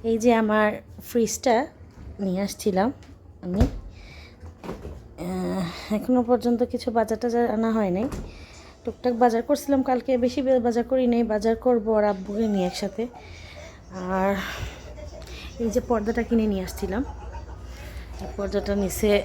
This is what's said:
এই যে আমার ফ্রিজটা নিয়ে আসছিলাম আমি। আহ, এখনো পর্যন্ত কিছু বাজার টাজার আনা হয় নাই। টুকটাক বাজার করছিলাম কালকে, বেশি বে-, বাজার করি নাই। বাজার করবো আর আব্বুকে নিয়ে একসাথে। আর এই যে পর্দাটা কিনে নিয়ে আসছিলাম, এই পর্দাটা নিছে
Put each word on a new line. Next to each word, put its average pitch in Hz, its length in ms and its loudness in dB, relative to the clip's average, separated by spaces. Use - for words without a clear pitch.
এই 226 140 2
যে 233 160 6
আমার 214 380 4
ফ্রিজটা 233 640 2
নিয়ে 190 220 0
আসছিলাম 202 500 0
আমি। 185 180 -2
আহ, - 2250 -6
এখনো 247 280 2
পর্যন্ত 240 400 2
কিছু 240 280 -2
বাজার 220 280 2
টাজার 233 320 2
আনা 226 200 2
হয় 220 200 2
নাই। 202 180 0
টুকটাক 247 300 -2
বাজার 233 280 4
করছিলাম 277 400 2
কালকে, 254 360 2
বেশি 254 240 2
বে-, 254 180 4
বাজার 233 240 2
করি 254 220 4
নাই। 240 160 4
বাজার 214 340 2
করবো 226 380 2
আর 214 100 6
আব্বুকে 202 420 0
নিয়ে 196 200 2
একসাথে। 202 400 -4
আর 185 420 0
এই 226 120 0
যে 233 100 2
পর্দাটা 226 420 0
কিনে 226 240 2
নিয়ে 190 180 0
আসছিলাম, 196 400 -4
এই 196 60 -8
পর্দাটা 202 380 -2
নিছে 202 500 2